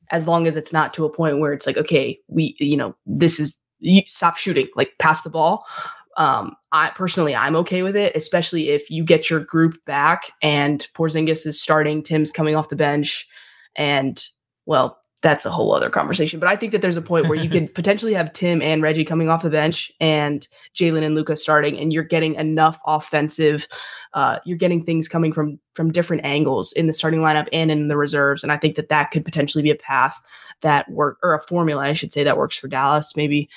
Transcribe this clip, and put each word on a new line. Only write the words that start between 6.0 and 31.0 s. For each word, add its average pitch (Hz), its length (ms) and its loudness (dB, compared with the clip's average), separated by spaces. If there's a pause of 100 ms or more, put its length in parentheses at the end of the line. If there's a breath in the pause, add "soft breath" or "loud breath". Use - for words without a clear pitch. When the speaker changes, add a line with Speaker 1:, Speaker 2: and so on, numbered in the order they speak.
Speaker 1:
Um, 127 380 0 (160)
I 156 200 2
personally, 170 440 -2
I'm 139 220 0
okay 180 260 0
with 196 140 -2
it, 202 180 0
especially 165 540 -2
if 147 200 0
you 160 140 -4
get 160 260 4
your 160 120 0
group 165 440 0
back 147 460 0 (120)
and 147 520 0
Porzingis 160 500 0
is 151 160 -6
starting, 151 440 0
Tim's 156 260 0
coming 151 240 0
off 151 140 0
the 147 80 -6
bench, 147 500 0 (500 loud breath)
and, 139 480 -2 (400)
well, 131 360 0 (220)
that's 151 240 2
a 110 40 -4
whole - 220 0
other 60 180 2
conversation. 165 480 -2
But 175 120 0
I 202 40 2
think 214 180 -4
that 196 100 -2
there's 180 160 0
a 165 40 -4
point 165 260 0
where 156 100 0
you 165 100 -4
could 165 260 -2
Speaker 2:
<laughs> - 0 -
Speaker 1:
potentially 202 400 0
have 165 180 -2
Tim 175 300 0
and 156 200 0
Reggie 156 220 0
coming 160 240 0
off 165 140 2
the 170 80 -2
bench 156 480 0
and 147 480 0 (300 loud breath)
Jalen 160 260 2
and 156 140 0
Luka 156 180 -2
starting, 151 440 0
and 160 140 -2
you're 160 120 0
getting 160 320 0
enough 156 500 2
offensive, 151 800 0 (460 loud breath)
uh, 135 320 0
you're 175 140 -6
getting 175 260 0
things 165 240 0
coming 165 240 0
from, 151 260 -4 (160)
from 165 160 0
different 170 340 0
angles 143 500 0
in 165 120 0
the 160 60 2
starting 160 300 0
lineup 151 300 2
and 160 200 0
in 151 160 0
the 147 80 0
reserves. 143 480 0
And 151 80 -2
I 147 40 0
think 151 200 -2
that 151 140 -6
that 147 200 0
could 156 140 -2
potentially 147 380 -2
be 151 100 2
a 151 40 0
path 135 440 -2 (400 loud breath)
that 147 300 2
work, - 340 -2